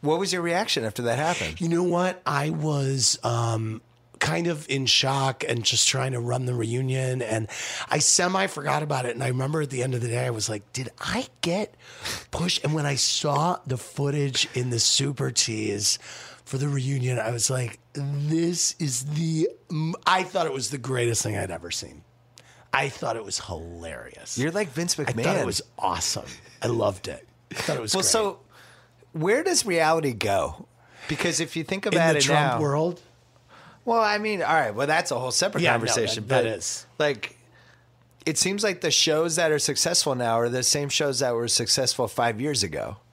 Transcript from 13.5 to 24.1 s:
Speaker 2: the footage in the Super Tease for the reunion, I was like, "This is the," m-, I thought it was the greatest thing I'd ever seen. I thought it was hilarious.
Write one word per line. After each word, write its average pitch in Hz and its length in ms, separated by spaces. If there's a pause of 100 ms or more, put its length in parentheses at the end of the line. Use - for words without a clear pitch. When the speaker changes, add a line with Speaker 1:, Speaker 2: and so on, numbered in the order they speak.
Speaker 2:
the 127 100
footage 139 760
in 123 160
the 117 80
Super 135 500
Tease 107 720 (460)
for - 120
the 139 100
reunion, 131 520
I 110 100
was 120 220
like, 127 260 (160)
"This 151 840
is 131 240
the," 160 460 (200)
m-, 160 240 (140)
I 185 160
thought 180 240
it 139 60
was 135 180
the 143 80
greatest 120 420
thing 107 160
I'd 98 140
ever 85 180
seen. 73 320 (720)
I 139 160
thought 117 280
it 110 60
was 98 180
hilarious. 80 1000